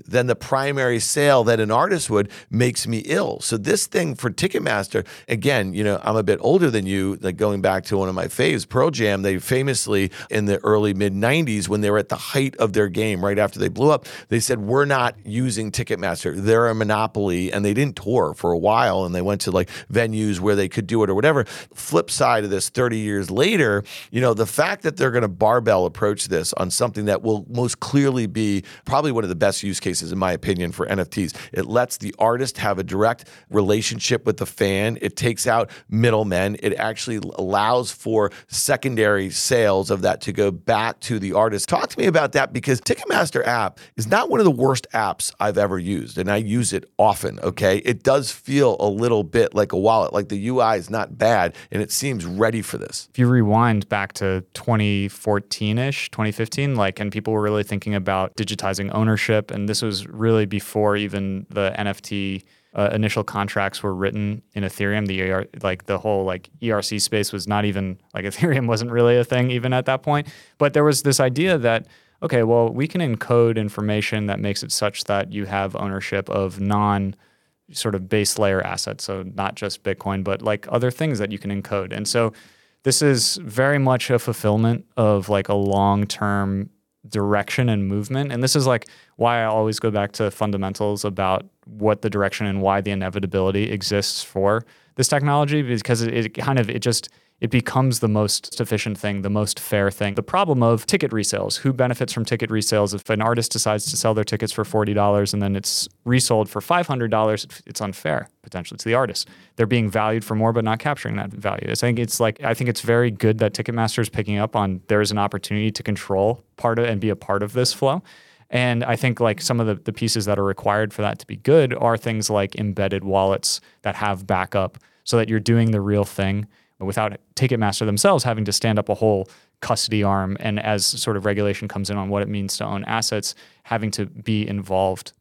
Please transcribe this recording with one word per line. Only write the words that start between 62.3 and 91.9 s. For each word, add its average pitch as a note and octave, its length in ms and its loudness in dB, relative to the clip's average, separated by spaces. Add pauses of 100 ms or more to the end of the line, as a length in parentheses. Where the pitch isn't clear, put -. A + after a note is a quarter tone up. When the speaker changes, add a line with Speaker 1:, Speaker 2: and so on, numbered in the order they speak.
Speaker 2:
uh, G#2 160 2
initial G#2+ 320 0
contracts G2+ 580 -4
were G2 120 -2
written G2+ 480 -4 (120)
in G#2 100 -4
Ethereum. G2+ 440 -2
The F#2+ 80 -4
E F#2+ 160 -2
R, F#2+ 140 -2 (180)
like, F#2 220 -4
the G2 120 -2
whole, G2 280 -2
like, F#2 240 -6 (120)
E A#2 80 -2
R G#2 120 0
C G#2 180 -4
space G#2 340 -2
was F#2+ 140 -8
not G#2 180 0
even, F#2+ 340 -4 (140)
like, F#2+ 120 -6
<laughs> G2 60 -6
Ethereum C3+ 360 0
wasn't A#2 240 -2
really A#2+ 260 4
a A#2+ 60 4
thing B2+ 280 0
even B2 220 -2
at B2+ 120 0
that C3 180 0
point. D3 240 0 (300)
But C#3+ 160 2
there D3 100 4
was C#3+ 200 4
this C#3 160 4
idea D3 380 2
that, A#2 300 0 (340)
okay, A#2+ 220 2
well, A#2 260 4
we C3 180 -2
can F3 140 -2
encode A#2 560 2
information G#2+ 720 -2
that G2+ 120 -2
makes G2+ 220 -2
it - 100 -8
such - 340 -2
that G2 260 -2
you G#2 140 -6
have G2 300 -2
ownership G2 540 -4
of G2 300 -2
non G2+ 560 0 (560)
sort G#2 240 -4
of F#2 140 -6
base G#2 280 0
layer G2 240 2
assets. F#2+ 420 -6
So F#2+ 200 -6 (120)
not G2 200 -2
just - 280 -8
Bitcoin, G2 400 -4
but, G2 180 -2
like, G#2+ 280 -4
other B2 220 0
things C#3+ 280 -2
that G#2 120 -4
you G2+ 80 -8
can G#2 100 -10
encode. G2 440 -6
And G#2 140 -6
so A2+ 260 0 (500)
this C3+ 180 2
is C3+ 360 2
very C3 420 0
much C3 300 2
a B2 100 4
fulfillment A2+ 640 0 (120)
of, G#2 320 2
like, G2 180 0
a G#2 60 0
long-term G2+ 1160 0 (380)
direction G#2 640 0
and G2+ 180 0
movement. C3 440 -2
And A#2+ 120 -4
this C3 120 2
is, C3+ 120 2
like, A#2+ 200 0 (280)
why A#2 260 2
I A2 40 0
always A2 340 0
go A2 120 0
back G#2 220 0
to G#2 160 0
fundamentals G2+ 760 -2
about F#2+ 400 -2 (200)
what G#2+ 360 0